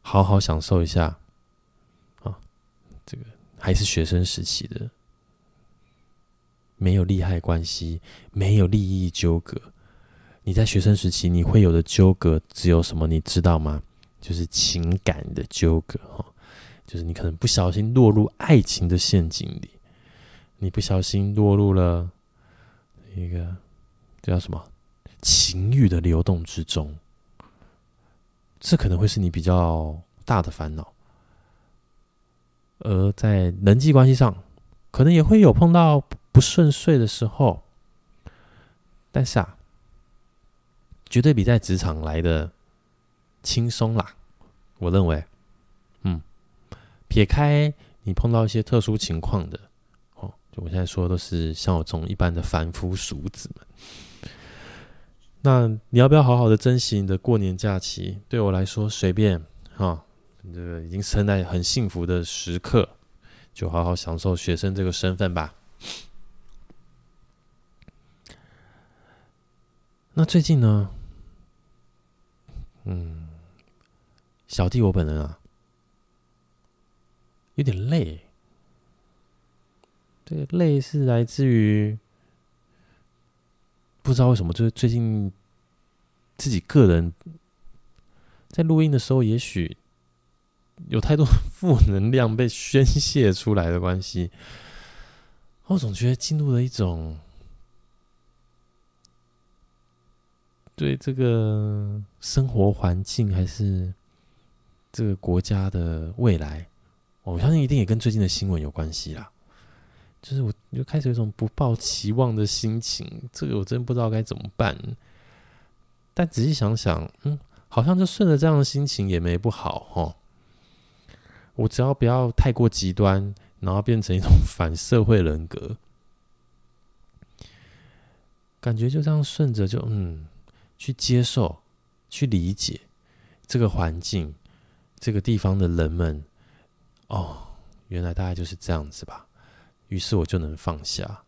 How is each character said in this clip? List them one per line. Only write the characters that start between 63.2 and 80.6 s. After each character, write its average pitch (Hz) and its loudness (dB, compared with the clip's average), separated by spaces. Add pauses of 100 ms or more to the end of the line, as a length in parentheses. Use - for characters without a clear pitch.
就 90 -8
好 85 -2
好 87 -2
享 82 -6
受 90 -2
学 87 -4
生 95 -4
这 98 -6
个 92 -2
身 92 -4
份 92 -4
吧。 80 -8 (4000)
那 160 2
最 165 4
近 147 2
呢， 107 2 (2000)
嗯， 82 -10 (1200)
小 90 -2
弟 123 0
我 98 4
本 87 2
人 76 -4
啊， 76 -10 (2250)
有 147 -2
点 110 -2 (120)
累。 95 -2 (2000)
这 160 -10
个 147 -6
累 156 2